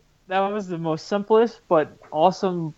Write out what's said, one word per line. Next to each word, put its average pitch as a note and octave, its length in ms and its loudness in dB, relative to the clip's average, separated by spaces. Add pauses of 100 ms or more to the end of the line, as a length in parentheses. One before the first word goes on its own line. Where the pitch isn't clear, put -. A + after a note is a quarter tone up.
(280)
that F#3+ 120 0
was G3+ 260 -4
the F3+ 120 -8
most D#3+ 300 -4
simplest A3 600 0
but D#3 280 2 (140)
awesome F3 680 0